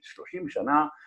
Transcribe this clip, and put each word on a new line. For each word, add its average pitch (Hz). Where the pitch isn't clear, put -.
שלושים -
שנה, 147